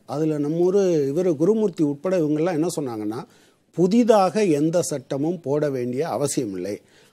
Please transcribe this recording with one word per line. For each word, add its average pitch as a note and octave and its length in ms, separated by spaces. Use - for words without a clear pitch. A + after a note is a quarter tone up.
அதுல D3+ 320
நம்ம D3 200
ஊரு F3 580
இவரு F3+ 200
குருமூர்த்தி G3 460
உட்பட D3+ 380
இவங்கெல்லாம் D3+ 320
என்ன D#3+ 240
சொன்னாங்கன்னா, A#2 480
புதிதாக G3+ 720
எந்த E3 380
சட்டமும் D3+ 600
போட D3 280
வேண்டிய B2+ 380
அவசியம் B2+ 480
இல்லை, F#2+ 260